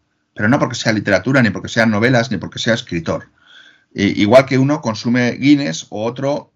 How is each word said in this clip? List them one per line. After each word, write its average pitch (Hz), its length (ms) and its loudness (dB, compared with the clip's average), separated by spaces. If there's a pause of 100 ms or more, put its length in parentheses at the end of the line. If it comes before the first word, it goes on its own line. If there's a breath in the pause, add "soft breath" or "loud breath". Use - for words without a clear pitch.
(360)
pero 104 120 -2
no 143 120 2
porque 131 160 -2
sea 117 180 -2
literatura, 107 480 0
ni 113 80 4
porque 92 200 -8
sean 113 200 2
novelas, 117 400 0
ni 98 80 -4
porque 82 220 -10
sea 113 160 0
escritor. 85 560 -6 (640 soft breath)
Eh, 95 220 0
igual 127 280 4
que 131 140 0
uno 147 220 0
consume 123 500 -2
Guinness 147 580 0
o 107 160 -8
otro, 135 500 -6